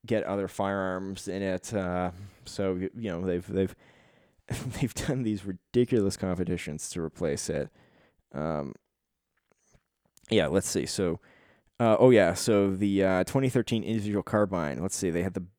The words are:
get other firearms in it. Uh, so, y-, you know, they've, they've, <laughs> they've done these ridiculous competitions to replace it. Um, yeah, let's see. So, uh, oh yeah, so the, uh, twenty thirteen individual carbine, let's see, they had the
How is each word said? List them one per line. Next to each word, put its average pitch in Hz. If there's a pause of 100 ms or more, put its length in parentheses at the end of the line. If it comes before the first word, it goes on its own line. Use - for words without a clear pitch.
get 107
other 98
firearms 95
in 95
it. 95
Uh, 90 (340)
so, 95
y-, 92
you 113
know, 85
they've, 90
they've, 95 (720)
<laughs> -
they've 120
done 131
these 104
ridiculous 101
competitions 87
to 87
replace 78
it. 76 (640)
Um, 73 (1600)
yeah, 95
let's 92
see. 76
So, 87 (600)
uh, 113
oh 127
yeah, 98
so 101
the, 98
uh, 92
twenty 135
thirteen 113
individual 104
carbine, 87
let's 95
see, 95
they 85
had 92
the 90 (140)